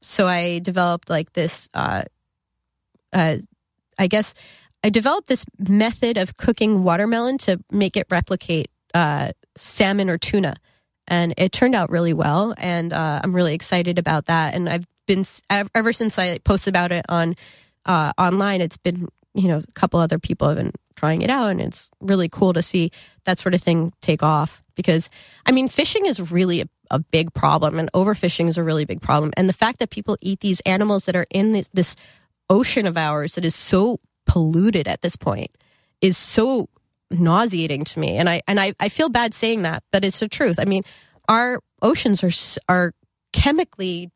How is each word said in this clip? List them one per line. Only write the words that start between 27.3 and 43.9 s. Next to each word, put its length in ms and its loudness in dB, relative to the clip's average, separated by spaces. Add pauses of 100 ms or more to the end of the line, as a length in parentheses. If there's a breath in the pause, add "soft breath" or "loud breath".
problem, 440 2
and 140 -2
overfishing 560 0
is 100 -2
a 40 0
really 220 0
big 160 -8
problem. 360 0
And 120 4
the 60 2
fact 260 0
that 100 -4
people 300 -6
eat 200 -6
these 200 -2
animals 460 0
that 100 0
are 140 -2
in 220 2
this, 200 -2
this 240 0 (520 soft breath)
ocean 380 2
of 100 -2
ours 400 -2
that 80 -4
is 100 0
so 440 0 (280)
polluted 600 2
at 160 -4
this 140 -4
point 340 -6 (500)
is 180 2
so 500 0 (420)
nauseating 720 2
to 140 -10
me. 200 -2
And 100 2
I, 180 -2
and 140 2
I, 180 -2
I 100 -2
feel 200 0
bad 260 0
saying 280 -2
that, 280 -4
but 140 0
it's 160 -2
the 80 -2
truth. 320 0
I 40 0
mean, 180 0 (460 soft breath)
our 320 2 (220)
oceans 400 2
are 60 2
s-, 300 -4 (100)
are 240 2 (400)
chemically 840 0